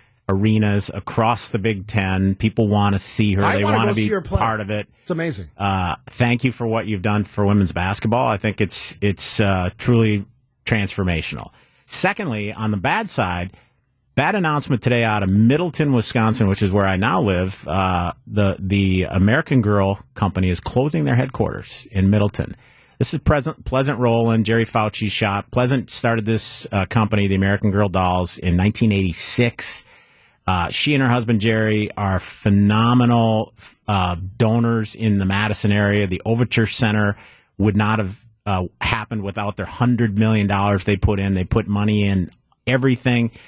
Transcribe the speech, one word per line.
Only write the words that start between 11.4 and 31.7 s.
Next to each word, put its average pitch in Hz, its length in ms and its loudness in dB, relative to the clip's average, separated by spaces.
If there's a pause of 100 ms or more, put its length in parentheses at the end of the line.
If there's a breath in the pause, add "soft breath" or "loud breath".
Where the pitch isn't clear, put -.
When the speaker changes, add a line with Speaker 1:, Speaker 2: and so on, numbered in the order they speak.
Speaker 1:
Secondly, 127 680 -2
on 107 160 -4
the 104 80 -2
bad 175 320 -2
side, 90 400 -4 (640 soft breath)
bad 156 200 0
announcement 151 460 0
today 120 240 2
out 107 180 0
of 92 60 0
Middleton, 139 640 2
Wisconsin, 110 560 0
which 98 140 0
is 95 100 0
where 101 140 2
I 95 100 0
now 131 240 0
live. 95 480 -2
Uh, 90 460 0 (120)
the, 101 320 0
the 95 440 2
American 117 580 2
Girl 101 420 0 (120)
Company 95 340 0
is 87 120 0
closing 147 440 -2
their 131 120 0
headquarters - 760 -4
in 98 160 2
Middleton. 104 480 0 (420 soft breath)
This - 140 0
is 160 80 -4
Pleasant, 151 460 -2
Pleasant 135 320 0
Rowland, 117 480 2
Jerry 113 180 2
Fauci's 107 480 -2
shop. 101 380 -2
Pleasant 127 400 0
started 117 340 -2
this, - 480 -2
uh, 98 140 0
company, 107 400 0
the 98 80 0
American 98 360 2
Girl 101 180 0
Dolls, 90 500 -2
in 87 180 0
nineteen 107 340 2
eighty-six. - 920 -2 (640 soft breath)
Uh, 90 220 -2
she - 260 0
and 135 80 2
her 127 60 2
husband, 117 320 0
Jerry, 110 560 0